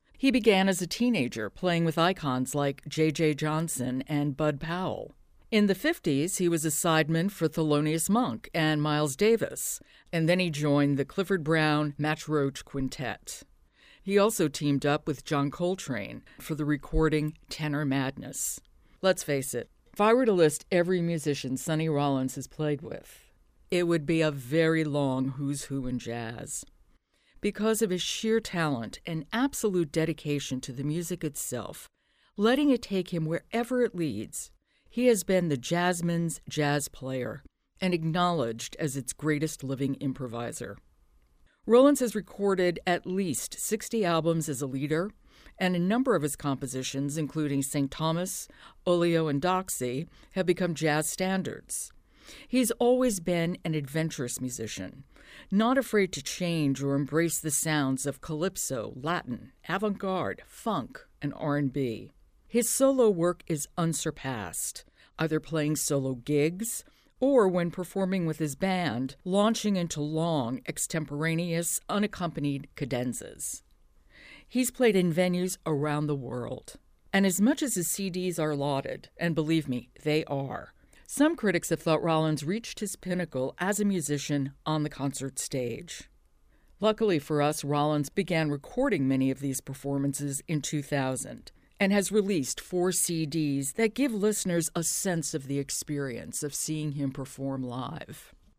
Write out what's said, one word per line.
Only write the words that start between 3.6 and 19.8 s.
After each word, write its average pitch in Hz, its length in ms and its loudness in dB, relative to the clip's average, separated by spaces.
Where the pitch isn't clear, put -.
and 147 280 0
Bud 151 220 0
Powell. 160 560 -6
In 208 160 6
the 190 80 2
fifties, 170 600 0
he 175 100 2
was 165 160 2
a 160 60 2
sideman 160 600 2
for 165 160 0
Thelonious 156 640 2
Monk 226 420 0
and 156 300 2
Miles 151 320 2
Davis, - 680 0
and 165 160 2
then 180 120 4
he 175 100 0
joined 143 480 2
the 139 60 0
Clifford 185 400 -2
Brown 151 540 2
Match 151 280 -2
Roach 143 380 0
Quintet. - 800 -6
He 196 160 4
also 196 300 4
teamed 143 360 0
up 147 220 0
with 147 180 -4
John 143 280 0
Coltrane 123 720 -4
for 156 160 -6
the 147 80 -2
recording 151 680 2
Tenor 151 360 -2
Madness. 135 760 -2
Let's 185 200 4
face 135 320 -2
it, 120 160 -6